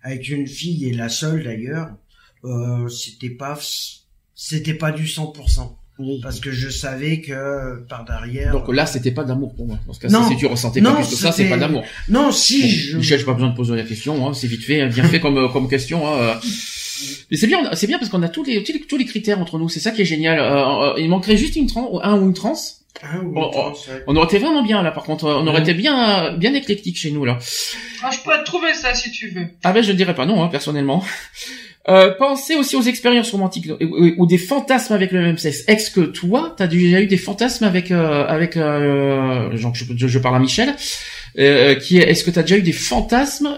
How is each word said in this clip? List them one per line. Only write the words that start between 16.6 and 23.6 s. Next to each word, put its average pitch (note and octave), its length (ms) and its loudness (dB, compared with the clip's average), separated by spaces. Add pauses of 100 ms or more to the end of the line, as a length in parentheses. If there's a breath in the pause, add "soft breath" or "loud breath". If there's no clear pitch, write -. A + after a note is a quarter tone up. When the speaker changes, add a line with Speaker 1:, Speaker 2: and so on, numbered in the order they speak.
Speaker 2:
Mais - 80 -2
c'est G#3+ 80 4
bien, D#4+ 280 2
c'est G3+ 120 -2
bien D#4 120 0
parce A#3 120 -6
qu'on F#3 120 0
a E3+ 60 0
tous D4+ 160 -6
les, A#3 180 -2
tous - 100 -8
les, D4+ 80 -6
tous - 180 -6
les B3+ 80 0
critères G3+ 340 -2
entre E3 180 -6
nous, E3 120 -2
c'est E3 100 -8
ça F3 100 -4
qui A3 120 0
est F3+ 40 4
génial. D#3+ 320 0
Euh, C3+ 540 2
euh, - 80 -2
il D#3+ 80 0
manquerait F#3+ 300 4
juste D4+ 180 0
une D4 100 2
trans, - 360 -4
un G3+ 180 4
ou F#3+ 60 4
une F#3 80 4
trans. A3+ 200 -4 (480)
Speaker 1:
Un D#3 180 -8
ou F3 120 -8
une D3 60 -4
Speaker 2:
On, D#3+ 120 -2
Speaker 1:
trans, - 200 -2